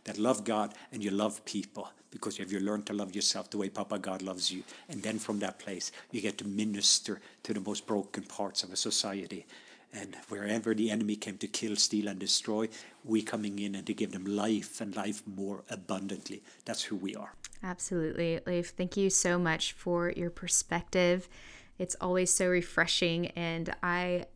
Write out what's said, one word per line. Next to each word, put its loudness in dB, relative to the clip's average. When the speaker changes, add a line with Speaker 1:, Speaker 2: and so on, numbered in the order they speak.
Speaker 1:
that -6
love 4
God 2
and -6
you 2
love 2
people, -6
because -6
you -6
have, -6
you 0
learned 0
to -6
love -2
yourself 0
the -4
way 0
Papa -4
God -4
loves -2
you. -4
And -6
then -2
from -2
that -4
place, -6
you -4
get -2
to -6
minister 2
to -2
the -2
most -4
broken 0
parts -4
of -12
a -6
society. -2
And -10
wherever 0
the 4
enemy 2
came -6
to -4
kill, -2
steal, 4
and -4
destroy, 0
we 4
coming -2
in -2
and -8
to 0
give -2
them -6
life 0
and -6
life -4
more -6
abundantly. -6
That's -4
who -4
we -2
are. -10
Speaker 2:
Absolutely. 0
Leif, 0
thank -2
you 6
so 6
much 2
for 2
your -2
perspective. 2
It's -2
always 4
so 4
refreshing. 4
And -2
I, 2